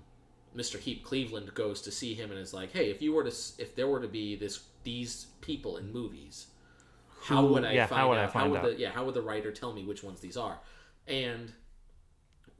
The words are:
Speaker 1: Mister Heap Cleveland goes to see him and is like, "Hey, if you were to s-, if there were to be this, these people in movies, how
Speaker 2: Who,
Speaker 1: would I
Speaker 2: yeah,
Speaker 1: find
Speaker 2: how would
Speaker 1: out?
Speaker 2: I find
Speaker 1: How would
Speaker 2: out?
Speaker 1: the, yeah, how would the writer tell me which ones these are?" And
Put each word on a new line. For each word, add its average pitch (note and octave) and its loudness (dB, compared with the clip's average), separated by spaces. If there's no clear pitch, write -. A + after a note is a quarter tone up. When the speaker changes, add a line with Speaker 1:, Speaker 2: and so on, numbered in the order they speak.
Speaker 1:
Mister A#2+ -6
Heap - -8
Cleveland A2 -4
goes G#2 -2
to G2 -8
see A#2 -4
him G#2+ -8
and F#2+ -8
is F#2 -10
like, F#2+ -8
"Hey, E3 2
if - -6
you D3+ 2
were D#3 6
to B2 -2
s-, - -8
if - -10
there B2+ 2
were C#3 2
to A#2 -4
be G#2 -4
this, G2+ -6
these A#2+ -6
people B2 -4
in G2 -8
movies, F#2+ -8
how C#3 8
Speaker 2:
Who, C3+ 8
Speaker 1:
would B2 6
I A2 2
Speaker 2:
yeah, A#2+ 8
Speaker 1:
find B2 4
Speaker 2:
how C3 8
would A#2 8
Speaker 1:
out? G#2 6
Speaker 2:
I - -4
find G#2+ 4
Speaker 1:
How G2+ 4
would G2 4
Speaker 2:
out? F2 0
Speaker 1:
the, - -6
yeah, G2+ -2
how A#2 -4
would C3 -2
the B2 0
writer G#2+ -4
tell A#2+ -8
me G2+ -10
which G2+ -8
ones F#2+ -12
these F#2 -12
are?" A2 -4
And A#2+ -4